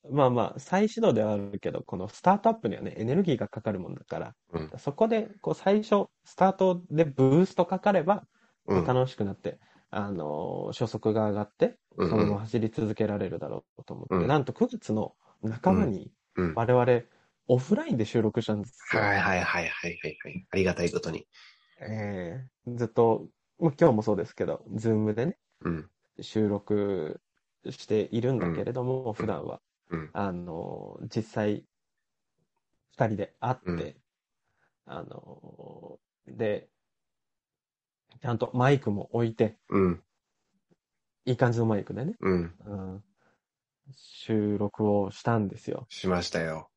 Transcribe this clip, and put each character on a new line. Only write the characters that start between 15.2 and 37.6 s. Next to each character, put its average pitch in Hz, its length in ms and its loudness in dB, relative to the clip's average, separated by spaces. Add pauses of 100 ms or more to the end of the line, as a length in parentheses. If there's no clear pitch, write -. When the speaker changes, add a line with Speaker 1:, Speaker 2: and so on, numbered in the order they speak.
Speaker 1:
半 190 180 4
ば 196 60 2
に、 98 260 -6 (240)
Speaker 2:
う 92 80 0
ん。 87 60 0
う - 20 -2
ん。 - 40 -8
Speaker 1:
我 117 180 2
々、 123 280 6 (460)
オ 127 100 6
フ 160 180 2
ラ 320 120 -4
イ 247 60 0
ン 131 40 0
で 107 80 2
収 117 160 0
録 107 200 0
し - 40 -8
た 110 80 -2
ん 104 80 -2
で 95 80 -8
す - 260 -8
よ。 110 60 2
Speaker 2:
は 101 140 2
い 98 40 2
は 95 180 2
い 87 40 0
は 87 200 -2
い - 80 -4
は - 180 -8
い 85 140 -8
は 80 60 -8
い 76 160 -8
は - 60 -12
い。 87 220 -12
あ 95 40 -6
り 95 80 2
が 87 120 2
た 87 80 -2
い 85 80 0
こ 87 80 -2
と 82 100 -6
に。 - 180 -10 (540)
Speaker 1:
え 104 640 -8 (220)
え、 123 80 -8
ず 120 100 0
っ - 40 -8
と、 117 380 4 (320)
ま 165 100 4
あ、 135 80 -2
今 165 120 8
日 117 60 4
も 107 80 2
そ 107 100 2
う 92 40 2
で 104 80 -2
す - 100 -20
け 95 100 -2
ど、 80 260 -4
Zoom 110 420 0
で 113 120 -2
ね、 185 120 -4 (240)
Speaker 2:
う - 80 -2
ん。 80 200 -6 (320)
Speaker 1:
収 107 260 0
録 101 720 -2 (500)
し - 180 -14
て 107 240 0
い 113 100 0
る 131 120 0
ん 117 60 0
だ 87 140 0
け 85 100 -4
れ 117 100 -4
ど 127 100 -4
も、 131 220 -2
Speaker 2:
う 117 40 -2
ん。 104 40 -6
Speaker 1:
普 - 120 -6
段 90 200 -4
は。 - 160 -10 (280)
Speaker 2:
う 82 80 -4
ん。 76 160 -8
Speaker 1:
あ 98 180 -4
の 82 680 -10
ー、 117 60 -10
実 - 260 -6
際、 104 320 -2 (1300)
二 117 160 0
人 107 80 -2
で 95 240 -8
会 123 140 -2
っ - 20 -2
て、 - 100 -20
Speaker 2:
う 90 80 -4
ん。 76 220 -6 (880)
Speaker 1:
あ 73 180 -12
の - 960 -18 (300)
ー、 67 80 -18
で、 107 320 -2 (1500)